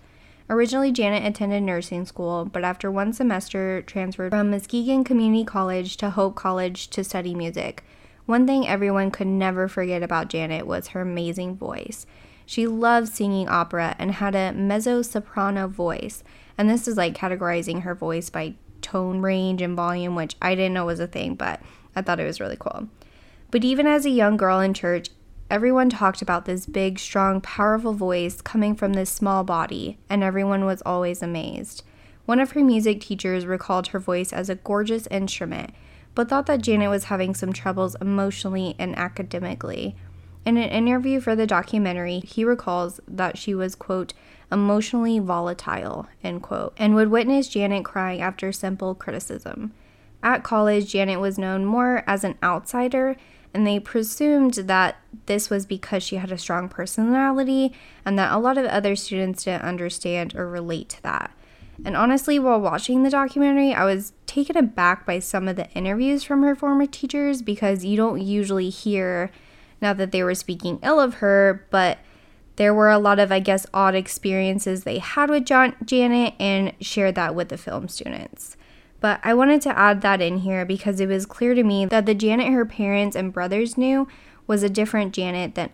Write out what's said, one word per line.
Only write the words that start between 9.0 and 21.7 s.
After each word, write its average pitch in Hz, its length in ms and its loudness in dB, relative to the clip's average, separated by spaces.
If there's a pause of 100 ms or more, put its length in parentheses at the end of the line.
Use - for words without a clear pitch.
could 190 180 -4
never 190 380 0
forget 180 360 -2
about 170 260 -2
Janet 160 380 -4
was 180 220 -4
her 185 120 -8
amazing 180 560 -6
voice. - 500 -10 (380)
She 233 220 -2
loved 233 420 2
singing 196 400 -2
opera 170 500 0
and 190 140 -2
had 196 220 -2
a 190 180 0
mezzo-soprano 208 1160 -2
voice. 180 540 -6 (360)
And 208 100 4
this 233 180 2
is, 220 120 -2
like, 175 180 0
categorizing 175 680 -2
her 180 120 -6
voice 165 340 -4
by 160 260 -6 (280)
tone 185 400 -2
range 185 400 0
and 175 120 -2
volume, 175 400 -2
which 160 280 -4
I 185 120 2
didn't 185 200 0
know 180 100 -2
was 170 160 -4
a 170 60 -4
thing, - 280 -6
but - 280 -6 (340)